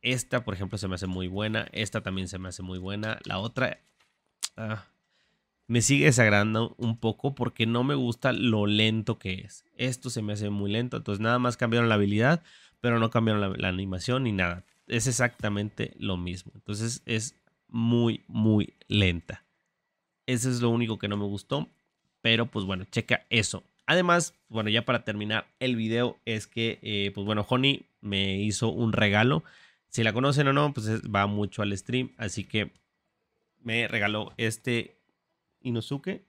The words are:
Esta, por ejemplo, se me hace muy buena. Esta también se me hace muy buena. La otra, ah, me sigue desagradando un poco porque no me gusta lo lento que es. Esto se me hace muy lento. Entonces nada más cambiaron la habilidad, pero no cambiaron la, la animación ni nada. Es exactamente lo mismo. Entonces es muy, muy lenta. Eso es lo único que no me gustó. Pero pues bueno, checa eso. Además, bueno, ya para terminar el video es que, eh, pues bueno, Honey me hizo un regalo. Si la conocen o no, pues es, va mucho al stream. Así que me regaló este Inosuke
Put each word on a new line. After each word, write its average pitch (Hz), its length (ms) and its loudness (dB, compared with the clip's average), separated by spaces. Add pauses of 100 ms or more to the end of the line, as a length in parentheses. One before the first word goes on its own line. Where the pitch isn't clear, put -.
Esta, 123 420 -2
por 101 100 -4
ejemplo, 95 240 -6
se 95 100 -4
me 92 60 -2
hace 92 120 -6
muy 92 220 -4
buena. 107 440 -4
Esta 107 280 -4
también 95 280 -6
se 92 100 -10
me 92 100 -10
hace 90 140 -12
muy 92 160 -8
buena. 104 460 -6
La 98 140 -8
otra, 117 420 -4 (760)
ah, 110 280 -8 (800)
me 117 160 2
sigue 143 240 4
desagradando 110 720 4
un 117 180 -2
poco 117 380 -2
porque 113 320 -2
no 117 180 2
me 143 100 0
gusta 127 380 0
lo 107 340 2
lento 110 520 2
que 92 160 -6
es. - 300 -14 (120)
Esto 127 340 -4
se 117 120 -4
me 104 120 -4
hace 104 160 -4
muy 101 200 -2
lento. 120 260 -2
Entonces 104 240 -6
nada 117 180 2
más 123 180 0
cambiaron 117 320 2
la 107 80 6
habilidad, 107 460 4 (380)
pero 120 180 2
no 113 120 2
cambiaron 110 300 2
la, 98 80 0
la 95 200 -2
animación 95 560 -2
ni 113 80 0
nada. 90 320 -2 (220)
Es 117 200 -2
exactamente 110 920 -2
lo 95 180 -2
mismo. 87 380 -8
Entonces 110 500 -6
es 113 300 -4 (320)
muy, 117 600 2
muy 107 460 2 (120)
lenta. 92 580 2 (840)
Eso 127 220 0
es 123 120 0
lo 120 100 4
único 117 280 0
que 104 100 -4
no 104 80 -2
me 101 100 -2
gustó. 120 420 -4 (540)
Pero 113 240 4
pues 107 180 -4
bueno, 95 200 -4
checa - 460 -2
eso. 107 340 0 (220)
Además, 175 480 2 (140)
bueno, 110 220 -2
ya 113 140 2
para 120 200 0
terminar 107 440 -4 (120)
el 127 140 0
video 113 500 0
es 110 220 -4
que, 113 360 -4
eh, 101 320 -2
pues 101 120 -6
bueno, 104 220 0
Honey 135 380 2 (140)
me 98 400 -2
hizo 107 280 0
un 113 240 0
regalo. 107 520 2 (460)
Si 117 120 -2
la 110 100 2
conocen 139 360 2
o 135 40 4
no, 147 220 2
pues 110 120 -4
es, 110 160 -2
va 101 240 2
mucho 104 360 -2
al 101 140 -2
stream. 123 400 -4
Así 104 280 -6
que - 280 -2 (920)
me 117 260 0
regaló 104 480 -2
este 117 640 -2 (600)
Inosuke 127 680 -6